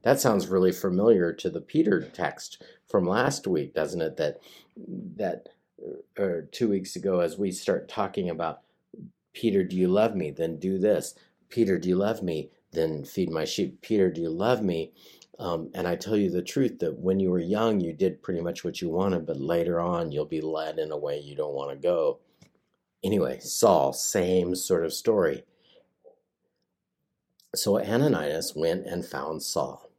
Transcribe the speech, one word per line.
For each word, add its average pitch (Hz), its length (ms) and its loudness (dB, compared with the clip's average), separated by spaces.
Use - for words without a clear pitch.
That 123 180 6
sounds 104 280 4
really 92 240 4
familiar 98 600 4
to - 180 -4
the 82 100 -6
Peter 151 400 2
text - 640 -8
from 95 180 2
last 123 400 2
week, 80 300 -2
doesn't 82 260 0
it? 80 160 -4
That, 73 220 -2
that, 90 320 -4
or 85 340 -2
two 117 180 0
weeks 95 260 -2
ago, 92 240 0
as 85 180 0
we 95 140 0
start - 360 -2
talking 98 400 -4
about, 82 360 -4
"Peter, 98 300 2
do 90 140 -4
you 90 100 4
love 104 280 4
me? 78 160 -4
Then 80 260 -4
do 95 220 -2
this. 95 340 2
Peter, 98 280 2
do 85 120 -2
you 90 60 4
love 107 280 0
me? 80 260 -4
Then 80 320 -2
feed 90 260 -2
my 80 160 -2
sheep. - 360 -4
Peter, 98 280 2
do 82 100 -4
you 82 120 -2
love 107 320 2
me?" 82 300 -2
Um, 82 380 -4
and 90 120 -2
I 87 80 2
tell 107 220 -2
you 98 140 2
the 90 100 0
truth 123 380 -2
that 80 180 -2
when 95 220 2
you 95 100 2
were 90 80 2
young, 104 420 2
you 85 140 -2
did 90 300 0
pretty 87 180 -4
much 85 220 -4
what 95 180 -6
you 87 80 -4
wanted, 87 380 0
but 76 120 -4
later 85 400 0
on, 85 320 -2
you'll 76 140 -2
be 78 160 -4
led 78 380 -4
in 78 120 -4
a 76 60 -6
way 73 220 -4
you 71 160 -14
don't 73 180 -4
want 69 160 -6
to 69 80 -8
go. 80 400 0
Anyway, 95 360 0
Saul, 82 540 4
same 90 640 0
sort 87 280 0
of 80 80 -2
story. 92 520 0
So 98 240 2
Ananias 87 760 0
went 82 320 0
and 87 180 -6
found 76 360 -6
Saul. - 580 -6